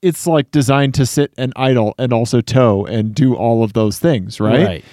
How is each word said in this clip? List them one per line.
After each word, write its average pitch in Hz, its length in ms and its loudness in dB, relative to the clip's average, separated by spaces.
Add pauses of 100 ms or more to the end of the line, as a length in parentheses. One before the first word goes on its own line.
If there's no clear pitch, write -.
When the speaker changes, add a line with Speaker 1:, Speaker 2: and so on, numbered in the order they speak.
Speaker 1:
It's, 175 240 -2
like, 156 240 0
designed 139 440 0
to 135 120 2
sit 143 300 -2
and 127 200 -6
idle 123 420 0
and 123 140 -2
also 117 280 0
tow 110 460 2
and 110 280 -4
do 131 220 2
all 117 260 0
of 104 120 -2
those 110 240 0
things, 110 420 -2
right? 117 260 2
Speaker 2:
Right. 80 260 -8